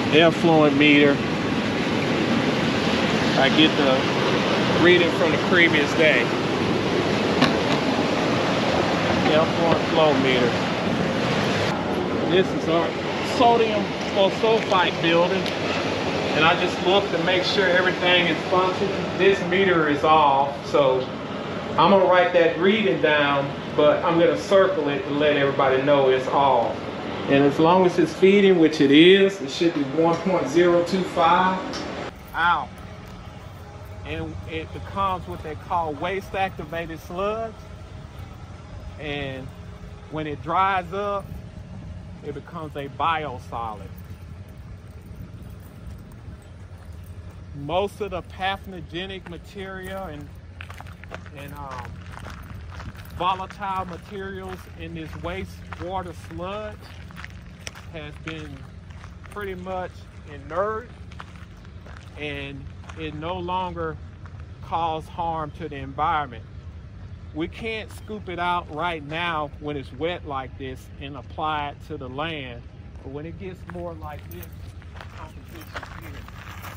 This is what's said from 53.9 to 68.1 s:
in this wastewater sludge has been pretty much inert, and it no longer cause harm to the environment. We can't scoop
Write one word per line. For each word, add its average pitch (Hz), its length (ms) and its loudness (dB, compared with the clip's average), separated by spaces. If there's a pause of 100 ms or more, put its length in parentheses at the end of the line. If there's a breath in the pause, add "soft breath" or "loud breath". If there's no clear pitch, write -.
in 165 140 -12
this 160 160 -10 (140)
wastewater 180 920 -8 (160)
sludge 196 480 -8 (1120)
has 147 220 -12 (120)
been 156 300 -10 (760)
pretty 196 240 -8
much 180 360 -8 (400)
inert, 185 560 -4 (1300)
and 139 440 -10 (360)
it 156 160 -8
no 160 220 -6
longer 175 600 -4 (640)
cause 165 440 -2
harm 160 440 -4
to 160 160 -10
the 143 80 -10
environment. 139 680 -2 (920)
We 160 140 -4
can't 220 440 -10
scoop - 380 -12